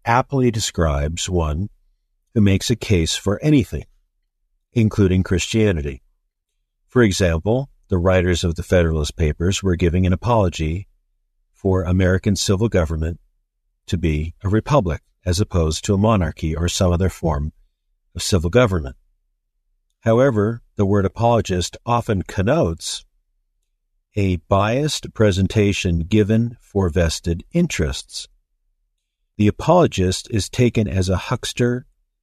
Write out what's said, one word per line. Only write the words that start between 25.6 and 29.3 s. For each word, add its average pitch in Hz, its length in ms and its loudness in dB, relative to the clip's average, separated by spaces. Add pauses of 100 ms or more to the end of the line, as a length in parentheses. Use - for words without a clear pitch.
given 110 600 0
for 95 280 -2
vested 85 640 -2
interests. - 760 -4 (1120)